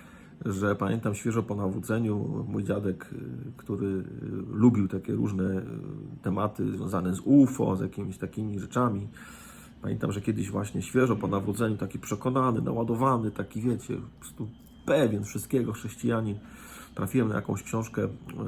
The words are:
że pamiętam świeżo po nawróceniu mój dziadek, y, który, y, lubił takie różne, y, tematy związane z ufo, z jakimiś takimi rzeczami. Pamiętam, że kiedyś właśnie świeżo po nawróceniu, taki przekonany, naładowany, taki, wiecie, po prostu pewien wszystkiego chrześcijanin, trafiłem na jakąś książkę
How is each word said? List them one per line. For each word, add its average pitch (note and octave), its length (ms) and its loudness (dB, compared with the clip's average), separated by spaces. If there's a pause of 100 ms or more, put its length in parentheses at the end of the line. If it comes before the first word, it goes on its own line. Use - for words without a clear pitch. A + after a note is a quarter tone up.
(440)
że G2+ 320 2
pamiętam A2 380 2
świeżo A2+ 280 0
po G#2 120 -2
nawróceniu G#2 920 0
mój G#2 160 -2
dziadek, G2 480 -2
y, - 440 -8
który, - 300 -4
y, F#2+ 180 -2 (460)
lubił G2+ 380 8
takie - 240 -4
różne, F#2+ 320 0
y, F#2+ 180 0 (600)
tematy G#2 500 0
związane F#2+ 420 0
z - 100 -6
ufo, A#2 520 8
z F#2 40 -2
jakimiś F#2+ 380 -6
takimi G#2 400 -4
rzeczami. G#2 500 0 (760)
Pamiętam, G#2 300 -2
że G2+ 80 -2
kiedyś G#2+ 300 -2
właśnie G2+ 320 -2
świeżo B2+ 340 2
po G2+ 120 -2
nawróceniu, G#2 480 0
taki G2 220 -6
przekonany, B2+ 640 0
naładowany, A#2 680 2
taki, G#2 300 -6
wiecie, A#2+ 360 0
po F#2+ 240 -12
prostu - 280 -10 (380)
pewien G#2+ 380 4
wszystkiego A#2 480 0
chrześcijanin, A2 640 -2 (600)
trafiłem A2 300 2
na G#2+ 60 0
jakąś G#2 280 -2
książkę A2+ 460 -2 (400)